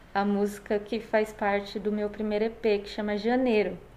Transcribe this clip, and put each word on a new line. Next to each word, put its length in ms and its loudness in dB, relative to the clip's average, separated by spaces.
a 100 2
música 560 0
que 220 -4
faz 320 0
parte 460 -2
do 120 -2
meu 200 -2
primeiro 340 0
E 60 0
P, 300 2
que 100 -10
chama 260 -2
Janeiro. 640 2